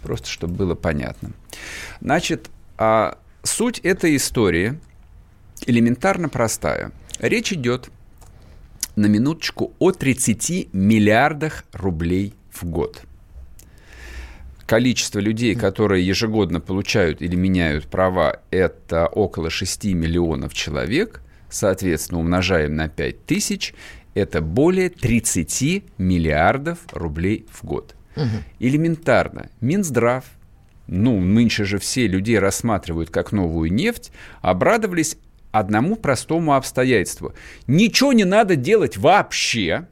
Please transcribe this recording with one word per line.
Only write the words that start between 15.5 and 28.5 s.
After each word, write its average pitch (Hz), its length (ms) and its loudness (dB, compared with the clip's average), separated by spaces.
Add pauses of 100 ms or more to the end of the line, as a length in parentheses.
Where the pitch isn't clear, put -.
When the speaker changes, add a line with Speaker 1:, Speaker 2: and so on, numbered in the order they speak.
Speaker 1:
которые 95 520 2
ежегодно 98 540 0
получают 95 640 0
или 87 140 -2
меняют 87 500 2
права, 92 540 2 (100)
это 85 560 0
около 87 420 -2
шести 95 460 -4
миллионов 80 600 0
человек. 80 680 -4 (260)
Соответственно, 90 720 -2
умножаем 85 540 0
на 78 140 -4
пять - 380 -6
тысяч, 196 480 -4 (400)
это 95 260 -2
более 165 500 2
тридцати 120 960 -2 (140)
миллиардов 92 800 2 (140)
рублей 82 600 -4
в - 120 -18
год. - 300 -8 (220)
Speaker 2:
Мгм. 113 260 -4 (160)